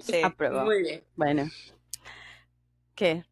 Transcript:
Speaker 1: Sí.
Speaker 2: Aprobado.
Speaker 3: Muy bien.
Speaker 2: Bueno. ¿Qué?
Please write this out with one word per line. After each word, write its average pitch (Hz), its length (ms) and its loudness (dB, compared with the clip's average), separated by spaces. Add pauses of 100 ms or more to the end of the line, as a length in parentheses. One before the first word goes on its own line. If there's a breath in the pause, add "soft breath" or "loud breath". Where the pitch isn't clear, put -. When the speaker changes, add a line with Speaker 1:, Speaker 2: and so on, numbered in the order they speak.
Speaker 1:
Sí. 170 200 2
Speaker 2:
Aprobado. 135 420 0
Speaker 3:
Muy 208 180 2
bien. 156 220 -6 (100)
Speaker 2:
Bueno. 147 360 0 (1400 loud breath)
¿Qué? 170 380 2